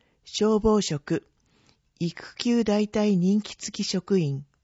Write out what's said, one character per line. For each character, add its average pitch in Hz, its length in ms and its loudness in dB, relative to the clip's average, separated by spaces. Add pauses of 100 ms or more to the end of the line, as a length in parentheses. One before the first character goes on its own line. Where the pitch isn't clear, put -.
(240)
消 214 340 2
防 214 220 4
職、 - 460 -4 (720)
育 - 380 -6
休 240 280 0
代 208 220 2
替 208 280 0
任 190 280 2
期 - 140 -16
付 - 260 -10
き - 20 -4
職 196 340 -2
員 143 280 -4 (180)